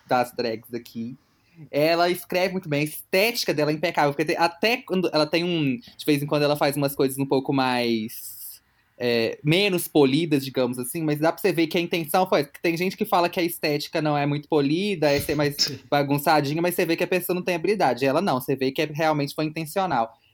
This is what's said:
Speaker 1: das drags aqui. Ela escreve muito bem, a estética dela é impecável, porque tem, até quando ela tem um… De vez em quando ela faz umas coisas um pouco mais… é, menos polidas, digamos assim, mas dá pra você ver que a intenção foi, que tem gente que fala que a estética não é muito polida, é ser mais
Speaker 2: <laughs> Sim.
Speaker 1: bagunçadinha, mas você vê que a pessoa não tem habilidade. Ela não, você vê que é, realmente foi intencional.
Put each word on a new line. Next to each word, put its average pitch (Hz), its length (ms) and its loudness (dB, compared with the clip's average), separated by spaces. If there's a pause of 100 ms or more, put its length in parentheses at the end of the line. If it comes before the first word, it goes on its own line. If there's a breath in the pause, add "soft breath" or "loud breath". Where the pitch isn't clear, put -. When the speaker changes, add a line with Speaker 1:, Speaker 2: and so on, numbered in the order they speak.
Speaker 1:
das 123 240 2
drags 117 400 -6
aqui. 117 420 -10 (560 loud breath)
Ela 165 380 2
escreve 185 420 -2
muito 185 160 -6
bem, 143 140 0
a - 20 0
estética 190 720 0
dela 151 180 0
é - 20 2
impecável, 156 380 0
porque 156 140 -2
tem, 165 120 0
até 170 380 0
quando 185 380 -2
ela 151 120 2
tem 165 200 0
um… 147 340 -2 (180 loud breath)
De - 80 -12
vez 147 160 2
em 147 40 -6
quando 147 180 0
ela 147 140 2
faz 143 180 0
umas 143 180 0
coisas 135 240 0
um 139 80 -2
pouco 139 280 0
mais… 123 1080 -2 (360)
é, 117 440 0
menos 175 460 2
polidas, 147 560 4
digamos 127 340 -2
assim, 127 240 -6
mas 151 160 0
dá 156 140 2
pra - 100 -6
você 185 120 2
ver 160 140 2
que 175 100 -2
a 175 40 0
intenção 175 460 0
foi, 175 160 2
que - 180 -20
tem 170 140 0
gente 180 220 -2
que 208 80 -2
fala 175 240 2
que 180 100 -6
a 175 40 2
estética 156 580 -2
não 151 160 0
é 143 80 0
muito 147 240 -4
polida, 156 600 2
é 143 120 4
ser 151 140 -2
mais 143 200 0
Speaker 2:
<laughs> - 40 -4
Sim. 131 200 -2 (100)
Speaker 1:
bagunçadinha, 143 720 2
mas 175 140 0
você 185 100 2
vê 165 120 0
que 180 80 -2
a - 20 -2
pessoa 180 260 0
não 180 80 -4
tem 180 140 -2
habilidade. 160 500 0
Ela 135 160 2
não, 151 200 0
você 143 120 -2
vê 131 160 -2
que 139 120 -4
é, 151 120 -2
realmente 147 400 0
foi 156 120 -4
intencional. 156 680 -2 (200 soft breath)